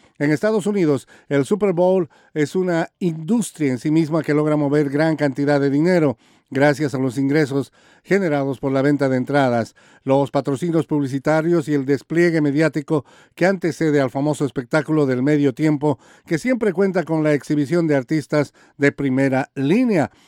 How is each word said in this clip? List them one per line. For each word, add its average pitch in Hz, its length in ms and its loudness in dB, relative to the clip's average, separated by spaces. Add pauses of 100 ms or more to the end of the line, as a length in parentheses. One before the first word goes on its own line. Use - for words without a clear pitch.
(180)
En 151 140 0
Estados 208 340 -2
Unidos, 170 420 0 (200)
el 143 160 0
Super 196 300 -2
Bowl 180 340 2 (240)
es 151 240 -2
una 180 320 -2 (120)
industria 160 720 -2
en 127 60 -2
sí 151 140 -4
misma 156 320 0
que 151 100 -2
logra 151 240 0
mover 147 320 0
gran 156 260 0
cantidad 143 460 0
de 139 80 2
dinero 151 480 2 (320)
gracias 139 460 0
a 131 40 -4
los 131 200 -2
ingresos 139 540 0 (320)
generados 147 560 -2
por 139 100 -2
la 135 100 0
venta 143 280 2
de 131 80 0
entradas, 127 580 0 (300)
los 135 260 2
patrocinios 147 560 -2
publicitarios 151 840 -2
y 151 60 0
el 139 100 0
despliegue 160 560 0
mediático 151 640 0 (300)
que 170 120 0
antecede 160 540 0
al 131 100 0
famoso 147 360 -2
espectáculo 147 600 -2
del 127 180 0
medio 143 300 2
tiempo, 151 440 0 (260)
que 165 140 -2
siempre 240 340 -2
cuenta 185 300 0
con 156 220 -2
la 151 100 2
exhibición 147 540 0
de 147 80 2
artistas 147 580 -2 (240)
de 139 140 2
primera 135 640 -2
línea. 175 560 0 (160)